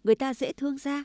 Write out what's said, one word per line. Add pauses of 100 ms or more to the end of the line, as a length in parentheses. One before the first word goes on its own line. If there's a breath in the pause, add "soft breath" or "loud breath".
người
ta
dễ
thương
ra